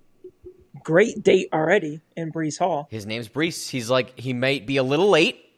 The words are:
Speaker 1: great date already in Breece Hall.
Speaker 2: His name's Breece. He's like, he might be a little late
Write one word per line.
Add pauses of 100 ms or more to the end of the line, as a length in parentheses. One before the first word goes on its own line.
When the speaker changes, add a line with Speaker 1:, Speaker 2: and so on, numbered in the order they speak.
(840)
Speaker 1:
great
date
already (160)
in
Breece
Hall.
Speaker 2:
His
name's
Breece.
He's
like,
he
might
be
a
little
late (160)